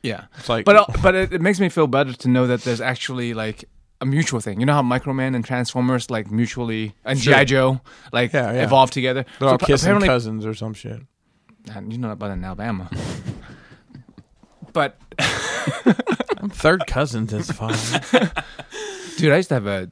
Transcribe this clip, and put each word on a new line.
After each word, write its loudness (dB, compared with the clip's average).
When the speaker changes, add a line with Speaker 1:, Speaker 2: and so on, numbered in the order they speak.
Speaker 1:
Yeah. -6
Speaker 2:
It's -14
like 0
Speaker 1:
But, 6
uh, 8
but 6
it, 0
it -2
makes 2
me 4
feel 2
better 0
to -4
know 4
that 0
there's -2
actually, -4
like, -8
a -4
mutual 0
thing. -6
You 2
know 4
how 2
Microman -2
and -2
Transformers, -2
like, -4
mutually, -2
and -2
Speaker 2:
Sure. 4
Speaker 1:
G 8
I 6
Joe, 2
like, 0
Speaker 2:
Yeah, 0
yeah. 0
Speaker 1:
evolve 6
together? -2
Speaker 2:
They're 4
Speaker 1:
So 6
Speaker 2:
all 4
Speaker 1:
pa-, 0
Speaker 2:
kissing 4
Speaker 1:
apparently 4
Speaker 2:
cousins 0
or -4
some -8
shit. -12
Speaker 1:
Nah, -12
you -10
know -4
about -8
it -6
in -6
Alabama. -6
<laughs> -6
But -2
<laughs> -16
Speaker 2:
I'm -6
third 2
cousins -2
is -4
fine. -4
Speaker 1:
<laughs> 4
Dude, 4
I 8
used 2
to 0
have -2
a -4